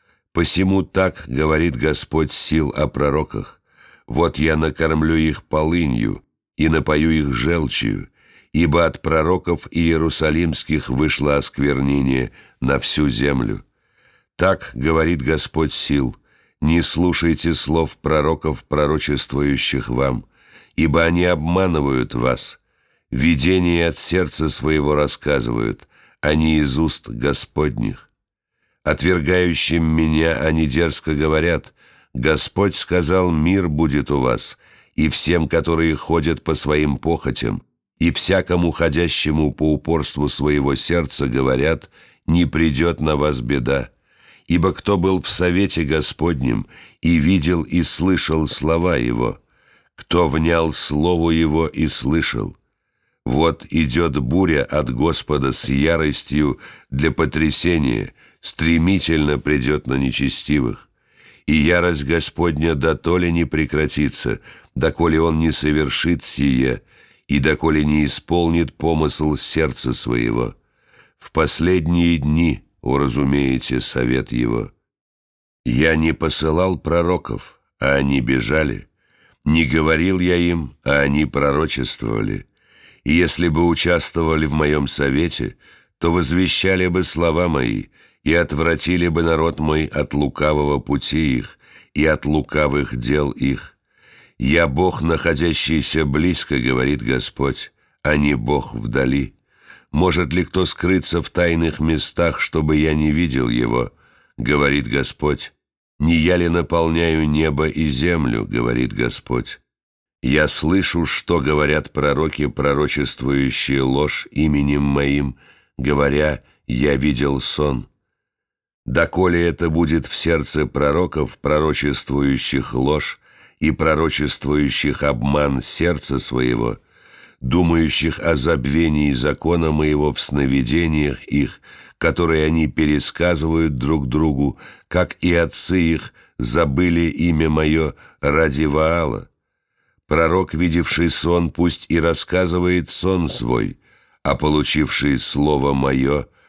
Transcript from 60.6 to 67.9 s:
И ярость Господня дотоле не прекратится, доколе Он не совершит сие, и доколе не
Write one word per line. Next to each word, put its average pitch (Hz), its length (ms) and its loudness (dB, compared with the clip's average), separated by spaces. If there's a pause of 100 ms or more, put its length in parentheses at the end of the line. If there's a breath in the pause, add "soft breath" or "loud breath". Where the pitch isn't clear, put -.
И 73 60 0
ярость 82 500 2
Господня 82 720 0
дотоле 82 560 0
не 85 140 2
прекратится, 73 960 -2 (340 loud breath)
доколе 80 460 0
Он 82 180 2
не 80 140 2
совершит 76 720 -2
сие, 65 580 0 (460 soft breath)
и 71 100 0
доколе 76 460 0
не 76 200 2